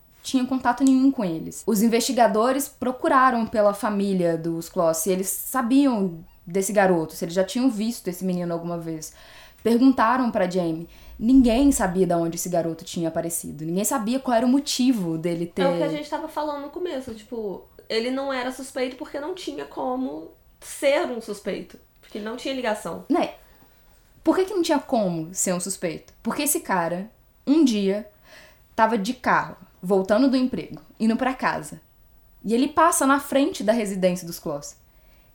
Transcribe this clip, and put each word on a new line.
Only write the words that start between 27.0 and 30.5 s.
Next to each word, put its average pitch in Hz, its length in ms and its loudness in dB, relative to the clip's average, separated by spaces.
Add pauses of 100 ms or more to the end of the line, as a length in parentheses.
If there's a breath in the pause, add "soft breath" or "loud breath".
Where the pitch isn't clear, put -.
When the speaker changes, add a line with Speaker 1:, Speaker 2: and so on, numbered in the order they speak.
Speaker 1:
um 302 200 6
dia, 208 420 2 (720 loud breath)
tava 220 200 4
de 208 180 -2
carro, 165 420 -2 (260)
voltando 202 480 2
do 262 60 2
emprego, 220 440 -4 (200)